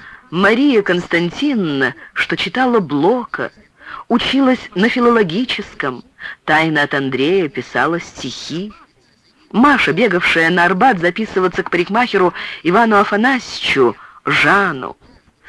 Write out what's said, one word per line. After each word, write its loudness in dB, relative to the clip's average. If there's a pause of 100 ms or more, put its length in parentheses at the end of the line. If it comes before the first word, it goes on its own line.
(300)
Мария 2
Константиновна, -2 (180)
что -4
читала 0
Блока, -2 (560)
училась 2 (160)
на 2
филологическом, -2 (400)
тайно 2
от -4
Андрея 0
писала -4
стихи? -12 (800)
Маша, 4
бегавшая 2
на 2
Арбат 2
записываться -2
к -8
парикмахеру 0 (280)
Ивану 4
Афанасьевичу 0 (300)
Жану. 0 (500)